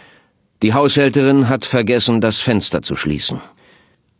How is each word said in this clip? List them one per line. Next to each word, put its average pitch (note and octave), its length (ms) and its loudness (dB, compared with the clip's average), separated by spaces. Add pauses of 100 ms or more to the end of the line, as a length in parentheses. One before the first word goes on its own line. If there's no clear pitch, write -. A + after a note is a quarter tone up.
(640)
Die A2 120 2
Haushälterin C#3 720 2
hat B2+ 160 -2
vergessen, A#2 560 0
das G#2+ 180 0
Fenster - 440 -2
zu D2+ 120 -8
schließen. D2+ 460 -6 (800)